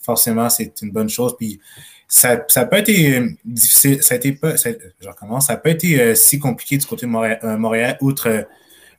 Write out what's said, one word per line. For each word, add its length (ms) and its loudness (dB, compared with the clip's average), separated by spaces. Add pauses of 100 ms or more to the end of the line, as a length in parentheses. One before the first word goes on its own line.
forcément, 480 0
c'est 320 -4
une 100 -8
bonne 180 -2
chose. 280 -4
Puis, 220 -10 (480)
ça, 400 2
ça 140 2
a 40 2
pas 140 2
été, 380 4
euh, 120 0 (140)
difficile. 580 2
Ça 120 2
a 40 0
été 160 0
pas, 220 -2
ça, 140 -2 (320)
je 60 -18
recommence. 400 -6
Ça 60 -2
a 40 -4
pas 140 0
été, 280 2
euh, 160 4
si 240 2
compliqué 380 -4
du 80 -2
côté 200 -10
de 60 -4
Montréal, 320 -2
euh, 140 -4
Montréal, 420 -2
outre, 300 0
euh, 140 0 (560)